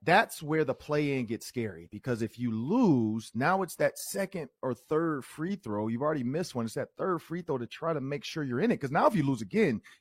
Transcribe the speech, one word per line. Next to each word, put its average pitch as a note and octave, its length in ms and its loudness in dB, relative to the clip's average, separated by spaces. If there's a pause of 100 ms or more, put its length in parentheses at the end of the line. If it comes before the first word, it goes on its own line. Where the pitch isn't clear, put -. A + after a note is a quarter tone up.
that's F#3+ 400 4
where D#3 200 2
the C3 100 0
play-in C#3+ 520 0
gets G#2+ 180 -4
scary, F#2 460 -6
because A2 320 -4
if A2 160 -4
you A#2+ 140 -2
lose, A#2+ 840 2
now E3+ 280 2
it's E3+ 140 -6
that D3 220 0
second F#3 500 -6 (140)
or B2+ 120 -2
third D#3 500 -2
free F3+ 320 -6
throw. G#2+ 320 -4
You've A#2 140 -2
already D3+ 200 0
missed C#3+ 320 -4
one. A#2 120 -2
It's - 80 -8
that - 220 -6
third E3+ 240 -2
free E3+ 220 -8
throw C#3+ 160 -2
to A#2 80 -6
try E3 260 -4
to D3 80 -2
make C3+ 220 -4
sure D#3 220 -4
you're B2 160 0
in F3 100 4
it, B2+ 100 0
'cause C3 120 -4
now A3 160 4
if A3+ 80 4
you D3+ 80 4
lose C3+ 180 0
again, C#3+ 400 2 (180)